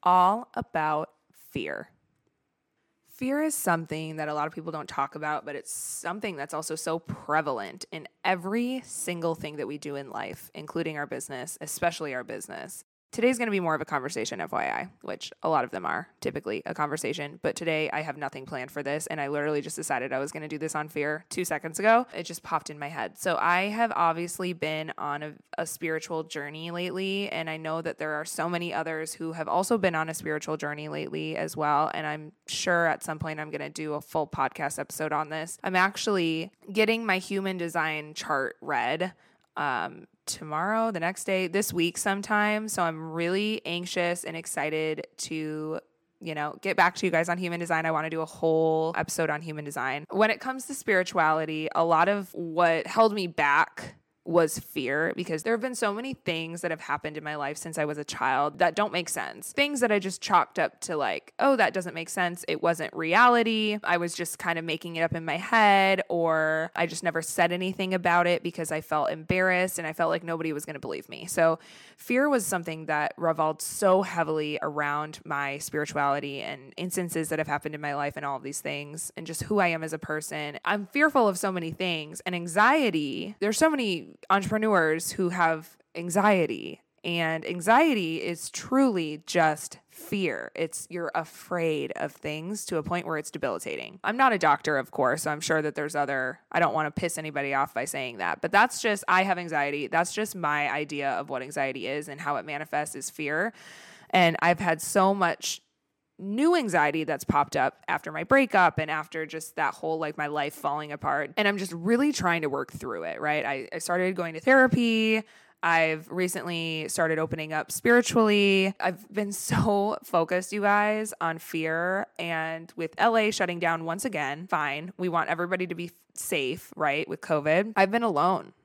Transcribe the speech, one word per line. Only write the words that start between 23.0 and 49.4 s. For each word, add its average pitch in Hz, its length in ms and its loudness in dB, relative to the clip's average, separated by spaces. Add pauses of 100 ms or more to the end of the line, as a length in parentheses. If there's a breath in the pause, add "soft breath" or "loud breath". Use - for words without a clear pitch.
So 175 240 0
I 175 280 4
have 220 280 0
obviously 170 560 0
been 156 460 -6
on 147 240 -4
a, 151 100 -10 (240)
a 170 80 -4
spiritual 160 580 -4
journey 156 480 -10
lately, 190 600 -4
and 165 180 -4
I 160 80 -6
know 160 240 -4
that 165 160 -6
there 156 160 -4
are 151 140 -4
so 160 200 -4
many 175 280 -4
others 160 400 -4
who 160 180 -6
have 160 160 -6
also 196 300 2
been 180 160 2
on 160 160 0
a 160 40 -6
spiritual 156 440 -4
journey 151 300 -6
lately 156 460 -6
as 160 220 -4
well, 151 380 2
and 156 120 -4
I'm 151 260 -8 (140)
sure 170 420 2
at - 140 0
some 156 160 -6
point 156 220 -6
I'm 151 100 -8
gonna 147 200 -8
do 151 240 -6
a 147 80 -6
full 156 240 -2
podcast 139 520 -4
episode 151 360 -4
on 151 160 -2
this. 160 340 -8
I'm 185 120 0
actually 180 760 2 (180)
getting 220 360 2
my 190 100 2
human 190 400 -4
design 160 560 -2
chart 135 480 -4
read, 151 540 -2 (420 soft breath)
um, 127 500 -4 (180)
tomorrow, 196 640 -2
the 180 100 -4
next 175 240 -4
day, 185 240 0
this 196 240 0
week 170 240 0
sometime. 208 720 0
So 196 140 -2
I'm 160 300 -2
really 190 520 -2
anxious 175 600 -2
and 165 120 -8
excited 156 720 -4 (100)
to, 156 640 -6 (400)
you 160 140 -8
know, 151 260 -4
get 190 160 -2
back 180 200 6
to 190 100 0
you 180 40 4
guys 170 200 2
on 175 80 0
human 170 200 -4
design. 165 280 0
I 165 40 2
wanna 156 200 -2
do 160 100 -4
a 156 60 -2
whole 160 680 2
episode 165 360 0
on 151 100 -2